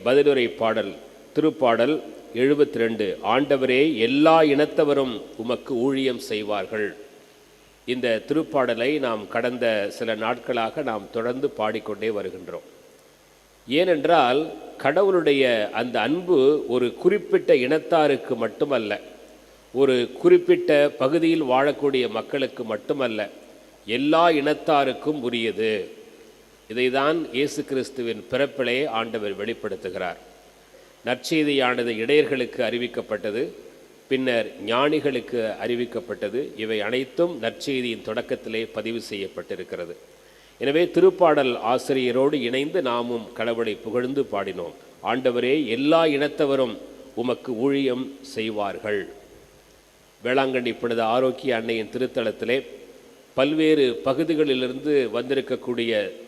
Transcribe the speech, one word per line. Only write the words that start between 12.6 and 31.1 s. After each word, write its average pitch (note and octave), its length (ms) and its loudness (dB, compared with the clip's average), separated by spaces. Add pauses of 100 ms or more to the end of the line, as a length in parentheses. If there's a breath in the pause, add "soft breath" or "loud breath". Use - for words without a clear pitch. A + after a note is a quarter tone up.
ஏனென்றால், D#3 840 4 (240)
கடவுளுடைய C#3+ 960 4
அந்த A#2 280 -2
அன்பு D3 680 4
ஒரு A#2+ 260 0
குறிப்பிட்ட F#3 640 2
இனத்தாருக்கு C#3+ 800 2
மட்டுமல்ல, A2+ 640 -2 (720)
ஒரு B2+ 460 2
குறிப்பிட்ட E3+ 800 6
பகுதியில் E3 440 2
வாழக்கூடிய C3+ 680 2
மக்களுக்கு A#2+ 560 -4
மட்டுமல்ல, A2 640 -4 (580)
எல்லா D3 420 4
இனத்தாருக்கும் D3 920 0
உரியது. A2 680 -2 (840)
இதைதான் C3+ 580 0
இயேசு C#3+ 320 -2
கிறிஸ்துவின் A#2 640 -6
பிறப்பிலே C3 560 -2
ஆண்டவர் A2 520 -4
வெளிப்படுத்துகிறார். F#2+ 800 -6 (880 loud breath)
நற்செய்தியானது B2+ 840 0